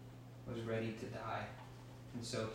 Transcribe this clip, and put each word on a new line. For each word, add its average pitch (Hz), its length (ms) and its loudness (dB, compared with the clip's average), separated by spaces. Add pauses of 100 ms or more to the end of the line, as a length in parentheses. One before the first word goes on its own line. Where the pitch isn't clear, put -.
(480)
was 113 140 0
ready 113 360 4
to - 80 0
die. 107 380 2 (720)
And 113 100 0
so 113 300 4